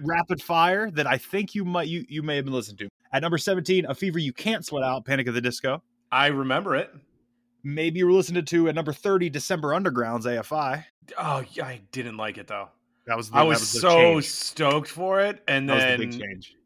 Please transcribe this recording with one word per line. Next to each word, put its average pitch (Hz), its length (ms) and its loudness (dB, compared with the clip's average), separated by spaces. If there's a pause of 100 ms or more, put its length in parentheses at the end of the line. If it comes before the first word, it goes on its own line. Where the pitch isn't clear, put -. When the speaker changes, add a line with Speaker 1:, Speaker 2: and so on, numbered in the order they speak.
Speaker 1:
rapid 170 400 -2
fire 180 500 2
that 151 140 -2
I 127 120 2
think 196 360 -6
you 208 100 -2
might, 175 240 -2
you, 170 200 -6
you 151 160 -8
may 151 120 -2
have 139 100 -2
been 135 80 -4
listening 104 240 -6
to. 101 100 -10 (240)
At 139 100 0
number 165 160 0
seventeen, 185 480 0
A 139 80 -2
Fever 175 240 -4
You 143 140 -2
Can't 214 320 -4
Sweat 143 180 -4
Out, 131 220 -2
Panic 135 240 0
at 120 60 -2
the 120 60 -2
Disco. 127 420 -2 (300)
Speaker 2:
I 135 140 4
remember 143 480 0
it. - 160 -2 (720)
Speaker 1:
Maybe 160 380 -2
you 180 60 4
were 175 60 8
listening 175 340 4
to 170 220 4
at 156 60 0
number 151 180 -4
thirty, 180 380 0
December 147 440 -4
Underground's 120 520 0
A 120 120 -2
F 107 140 -8
I. 151 340 -4 (300)
Speaker 2:
Oh, 139 360 -4
yeah, 143 140 -8
I 123 140 -12 (120)
didn't 117 240 -8
like 107 200 -6
it 101 120 -18
though. 104 200 -8 (380)
Speaker 1:
That 117 100 -2
was 113 140 -8
the, 123 80 0
Speaker 2:
I 147 60 8
was 156 140 4
Speaker 1:
that 107 40 -2
was 107 100 -4
the 117 80 -2
Speaker 2:
so 185 160 4
Speaker 1:
change. 165 320 8
Speaker 2:
stoked 147 600 -2
for 190 320 0
it, 202 280 -2
and 139 200 0
Speaker 1:
That 135 60 2
was 131 100 4
Speaker 2:
then 123 160 2
Speaker 1:
the 113 60 -4
big 120 140 -8
change. 95 340 -14 (120)